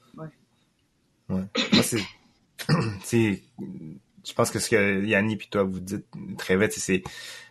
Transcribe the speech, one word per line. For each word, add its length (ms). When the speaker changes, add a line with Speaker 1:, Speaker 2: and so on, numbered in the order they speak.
Speaker 1:
Ouais. 120
Speaker 2:
Ouais. 140
Moi, 100
c'est, 200
<clears throat> 340
c'est, 400
je 100
pense 160
que 80
ce 120
que 340
Yanni 320
puis 140
toi 140
vous 160
dites 260
très 180
vite, 160
c'est, 300